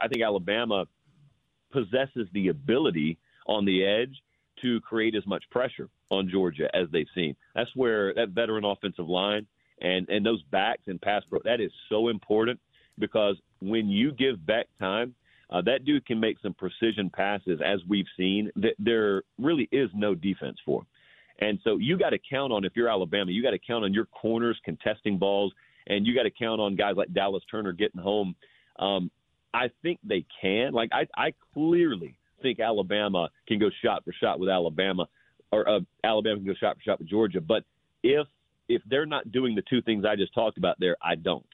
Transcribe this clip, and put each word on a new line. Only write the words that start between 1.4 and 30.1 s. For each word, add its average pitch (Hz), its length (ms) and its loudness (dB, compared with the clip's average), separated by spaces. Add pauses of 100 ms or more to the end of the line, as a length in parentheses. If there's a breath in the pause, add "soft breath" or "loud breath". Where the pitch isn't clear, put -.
possesses 120 600 -2
the 95 160 2
ability 82 680 0 (280 soft breath)
on 104 180 0
the 95 200 2
edge 117 300 0 (480)
to 120 180 0
create 110 340 -2
as 98 120 -2
much 95 240 -4
pressure - 380 -4 (220)
on 95 200 0
Georgia 85 440 0
as 87 180 2
they've 80 220 0
seen. 80 220 -2 (180 soft breath)
That's 117 200 -2
where 110 400 2
that 110 160 0
veteran 110 340 -2
offensive 95 440 -2
line 101 380 0 (340)
and, 92 280 0
and 101 160 0
those 110 200 0
backs 104 420 -2
and 92 140 -8
pass 101 280 0
pro, - 160 -2
that 117 160 0
is 95 120 -4 (160)
so 110 200 2
important 110 520 0 (380 soft breath)
because 104 380 0 (240)
when 107 280 0
you 113 240 2
give 117 320 0
Beck 110 240 0 (100)
time, 110 360 -2 (360 soft breath)
uh, 90 120 0
that 127 220 2
dude 143 220 2
can 113 120 -2
make 110 240 0
some 98 120 -6
precision 98 560 -2
passes, 98 520 -2
as 95 240 0
we've 95 200 2 (120)
seen, 98 380 0
that 104 220 2
there 107 440 2 (160)
really 139 320 0
is 131 240 2
no 104 200 0
defense 85 500 -4
for. 67 220 -2 (540 soft breath)
And 104 220 0
so 107 140 2
you 143 220 0
gotta 151 200 2 (120)
count 131 220 -2
on, 101 120 0
if 92 100 -2
you're 120 140 2
Alabama, 95 440 0
you 110 100 0
gotta 110 160 0
count 117 260 -4
on 98 80 0
your 107 140 0
corners 117 580 -2
contesting 101 540 -4
balls, 98 340 0 (360 soft breath)
and 101 180 0
you 120 80 2
gotta 117 160 2
count 113 300 -2
on 101 160 0
guys 101 200 0
like 90 160 -2
Dallas 98 380 0
Turner 104 220 -4
getting 92 280 -4
home. 98 340 -2 (440 soft breath)
Um, 92 320 -2 (420)
I 123 160 0 (140)
think 170 220 -2
they 104 200 -2 (160)